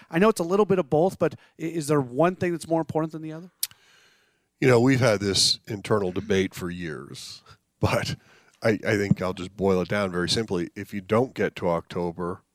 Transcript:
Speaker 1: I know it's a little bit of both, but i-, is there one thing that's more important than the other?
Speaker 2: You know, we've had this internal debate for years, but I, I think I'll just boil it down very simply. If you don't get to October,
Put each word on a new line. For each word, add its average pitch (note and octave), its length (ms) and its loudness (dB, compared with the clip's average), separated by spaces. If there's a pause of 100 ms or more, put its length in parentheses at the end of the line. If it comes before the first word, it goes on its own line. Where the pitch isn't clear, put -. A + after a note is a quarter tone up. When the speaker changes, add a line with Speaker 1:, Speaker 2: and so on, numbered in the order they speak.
(100)
Speaker 1:
I D#3+ 80 -2
know G#3 100 6
it's A3 120 0
a F3 40 -2
little G3 220 2
bit F#3 140 2
of C#3+ 100 -6
both, E3+ 280 2
but D#3+ 160 0 (260)
i-, - 20 -8
is D#3+ 240 -6
there D3 140 2
one C#3 360 0
thing F3+ 160 -2
that's D#3+ 160 -8
more E3 120 2
important D#3+ 320 -4
than D#3 100 -12
the D#3 100 -12
other? F3 180 -16 (1080)
Speaker 2:
You C3+ 80 4
know, A#2+ 120 8
we've B2+ 200 4
had A2 200 4
this - 480 2
internal G2+ 420 0
debate F#2+ 440 0
for F2+ 160 -8
years, D#2+ 720 -12 (360)
but - 380 -2 (460)
I, A2+ 220 2
I G#2+ 120 2
think G2 260 0
I'll F#2 100 -2
just F2+ 240 -12
boil F#2 240 2
it F2 80 -4
down G#2 220 -2
very F2 180 -2
simply. G2 460 -2
If G2+ 180 -12
you G2+ 80 -8
don't G#2+ 340 0
get - 220 -2
to F#2+ 120 -4
October, F2 760 -4 (120)